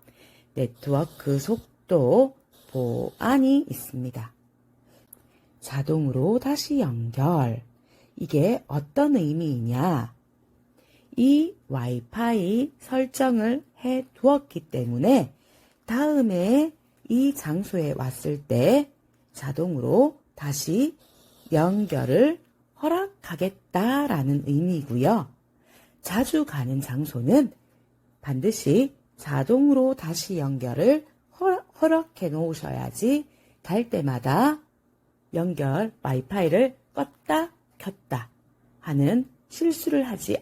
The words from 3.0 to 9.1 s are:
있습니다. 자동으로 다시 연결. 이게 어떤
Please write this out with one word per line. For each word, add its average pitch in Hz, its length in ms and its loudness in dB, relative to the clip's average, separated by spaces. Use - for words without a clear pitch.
있습니다. 123 640 -10
자동으로 143 800 0
다시 285 420 -2
연결. 120 840 0
이게 175 520 0
어떤 277 480 0